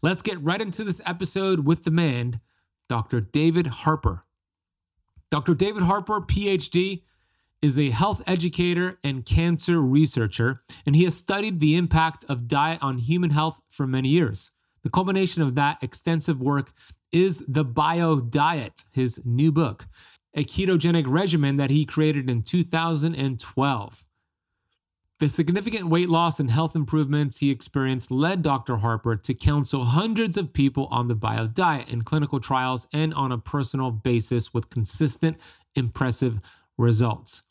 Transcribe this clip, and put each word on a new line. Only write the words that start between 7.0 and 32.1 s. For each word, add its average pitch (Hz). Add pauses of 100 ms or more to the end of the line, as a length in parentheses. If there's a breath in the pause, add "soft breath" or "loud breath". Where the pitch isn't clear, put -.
is 143
a 143
health 160
educator 175
and 131
cancer 170
researcher, 131 (220 loud breath)
and 143
he 165
has 175
studied 202
the 156
impact 165
of 120
diet 151
on 131
human 160
health 156
for 139
many 131
years. 139 (320)
The -
culmination 190
of 135
that 143
extensive 151
work 139 (360 soft breath)
is 175
The 143
Bio 156
Diet, 143
his 127
new 131
book, 143 (480 soft breath)
a 147
ketogenic 170
regimen 147
that 139
he 147
created 147
in 120
two 175
thousand 165
and 135
twelve. 131 (1120)
The 151
significant 180
weight 175
loss 165
and 131
health 151
improvements 147
he 139
experienced 131
led 160
Doctor 135
Harper 113
to 120
counsel 143
hundreds 202
of 175
people 135
on 120
the 120
bio 110
diet 143
in 117
clinical 147